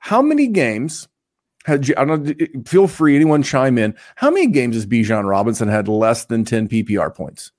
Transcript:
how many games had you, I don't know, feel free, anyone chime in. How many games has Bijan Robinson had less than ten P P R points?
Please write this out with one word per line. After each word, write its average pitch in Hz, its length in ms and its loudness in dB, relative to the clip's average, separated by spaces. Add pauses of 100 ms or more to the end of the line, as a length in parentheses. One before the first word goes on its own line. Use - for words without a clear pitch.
how 226 200 0
many 294 280 2
games 147 580 -2 (580)
had 139 220 0
you, 143 100 0
I 135 80 0
don't 151 200 -2
know, 147 420 -6
feel 190 220 4
free, 151 260 2
anyone 151 280 4
chime 131 360 0
in. 107 160 -2 (220)
How 285 140 0
many 359 180 2
games 123 260 0
has 110 100 -4
Bijan 107 440 0
Robinson 104 400 0
had 104 180 0
less 110 380 0
than 113 200 -2
ten 110 220 -2
P 113 160 -2
P 104 140 -4
R 80 140 -2
points? - 480 -16